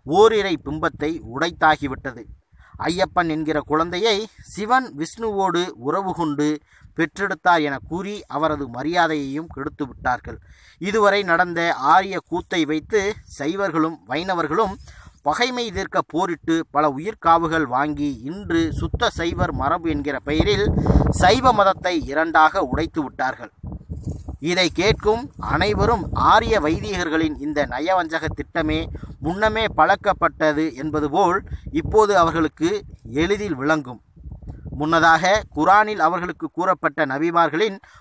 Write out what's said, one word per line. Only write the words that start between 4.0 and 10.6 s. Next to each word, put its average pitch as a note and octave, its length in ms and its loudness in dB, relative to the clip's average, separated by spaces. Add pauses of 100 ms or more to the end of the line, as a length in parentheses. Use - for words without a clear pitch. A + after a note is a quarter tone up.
சிவன் A#3+ 440 -2 (100)
விஷ்ணுவோடு F#3+ 680 -2 (140)
உறவு D#3+ 380 -2
கொண்டு D3 320 0 (480)
பெற்றெடுத்தார் F3 680 0
என C#3+ 160 -2
கூறி F#3 360 -8 (120)
அவரது D3 420 -2
மரியாதையையும் D3+ 840 -2
கெடுத்து C#3+ 360 -8
விட்டார்கள். B2 520 -6 (420)